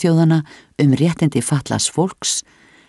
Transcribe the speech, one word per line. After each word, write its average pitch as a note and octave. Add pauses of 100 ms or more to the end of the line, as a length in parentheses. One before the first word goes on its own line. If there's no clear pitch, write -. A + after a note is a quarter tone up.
þjóðanna E3 (460)
um C3+
réttindi D#3+
fatlaðs A#2
fólks, - (460)